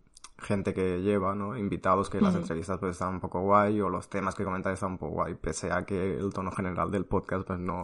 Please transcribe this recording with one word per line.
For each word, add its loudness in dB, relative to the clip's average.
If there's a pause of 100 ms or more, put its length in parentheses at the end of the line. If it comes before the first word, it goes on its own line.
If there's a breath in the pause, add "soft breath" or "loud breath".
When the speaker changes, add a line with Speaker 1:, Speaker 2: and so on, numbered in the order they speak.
(380)
Speaker 1:
gente 0
que 2
lleva, 2
¿no? -4
Invitados 2
que -2
las 6
Speaker 2:
Ujú. 2
Speaker 1:
entrevistas, -2
pues, 0
están -2
un -4
poco -4
guay 6
o 2
los -4
temas -2
que -4
comentan -2
están -2
un -8
poco -4
guay, -2
pese -4
a 0
que -2
el -2
tono -4
general -2
del 0
podcast, -2
pues, -4
no, -4